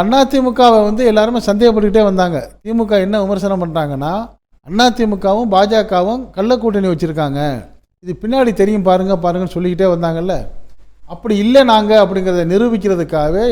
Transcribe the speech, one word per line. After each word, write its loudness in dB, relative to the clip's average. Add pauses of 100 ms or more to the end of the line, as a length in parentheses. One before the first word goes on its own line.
அதிமுகவை 2
வந்து -2
எல்லாருமே 2
சந்தேகப்பட்டுக்கிட்டே 2
வந்தாங்க. 0 (240)
திமுக 0
என்ன -2
விமர்சனம் -4
பண்றாங்கன்னா, -4 (540)
அதிமுகவும் 0
பாஜகவும் 0 (140)
கள்ள 0
கூட்டணி 0
வச்சிருக்காங்க, -4 (640)
இது -8
பின்னாடி 0
தெரியும் 0
பாருங்க, 2
பாருங்கன்னு -4
சொல்லிக்கிட்டே 0
வந்தாங்கல்ல. -4 (800)
அப்படி -2
இல்லை 6
நாங்க 2 (120)
அப்படிங்கிறத 0
நிரூபிக்கிறதுக்காகவே 0